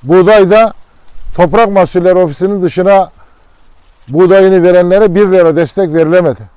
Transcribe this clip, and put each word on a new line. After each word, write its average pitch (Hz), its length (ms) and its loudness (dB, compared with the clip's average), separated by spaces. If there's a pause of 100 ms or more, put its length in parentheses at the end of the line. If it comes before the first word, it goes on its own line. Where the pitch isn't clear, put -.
Buğdayda 185 680 2 (640)
Toprak 196 360 0
Mahsulleri 180 440 0
Ofisi'nin 185 460 -4
dışına 185 480 -2 (1000)
buğdayını 185 540 2
verenlere 180 520 2
bir 202 120 2
lira 175 280 0
destek 165 380 -4
verilemedi. 160 480 -2 (160)